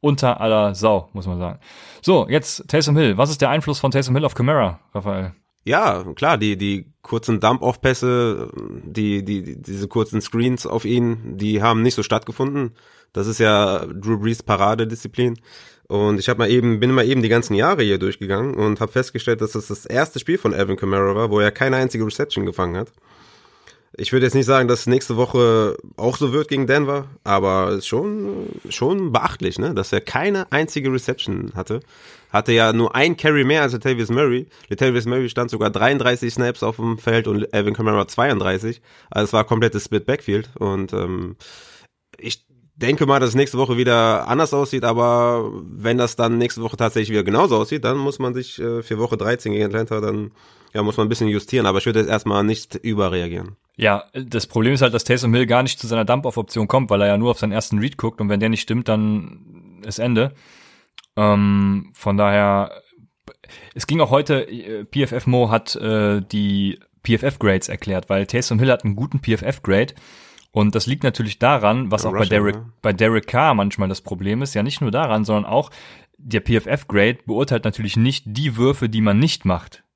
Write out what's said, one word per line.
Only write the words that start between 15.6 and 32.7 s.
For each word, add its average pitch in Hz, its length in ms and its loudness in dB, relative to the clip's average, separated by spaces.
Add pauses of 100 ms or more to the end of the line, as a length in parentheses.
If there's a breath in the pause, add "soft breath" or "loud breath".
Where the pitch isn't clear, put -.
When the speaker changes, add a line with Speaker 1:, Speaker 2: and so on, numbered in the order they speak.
Speaker 2:
Und 104 320 2
ich 95 100 -2
hab 120 80 2
mal 113 140 2
eben, 117 300 4
bin 123 100 4
mal 131 160 4
eben 131 160 2
die 110 80 2
ganzen 117 240 2
Jahre 147 280 2
hier 101 160 2
durchgegangen 98 560 -2
und 104 260 0
hab 110 120 -2
festgestellt, 120 480 -2
dass 110 120 -4
das 107 160 -8
das - 180 -10
erste 143 320 -2
Spiel 170 180 -2
von - 160 0
Alvin 98 240 -2
Kamara 98 380 0
war, 110 160 0
wo 104 100 2
er 104 100 4
keine 131 260 0
einzige 127 280 -2
Reception 107 400 -4
gefangen 90 320 -4
hat. 107 160 -8 (1040 soft breath)
Ich - 160 -6
würde 127 140 4
jetzt 117 80 0
nicht 135 100 4
sagen, 131 240 2
dass 120 180 2
nächste 123 300 2
Woche 113 640 2 (180)
auch 127 220 -2
so 131 160 0
wird 151 140 0
gegen 135 180 -2
Denver, 139 400 0 (180)
aber 95 460 2
ist 98 160 -4
schon, 104 640 -4 (200)
schon 170 440 -2
beachtlich, 98 460 -2
ne, 160 160 -2
dass 95 160 -4
er 101 120 -2
keine 190 500 -2
einzige 143 400 -2
Reception 113 640 -6
hatte. 107 260 -6 (500 loud breath)
Hatte 104 220 0
ja 113 220 4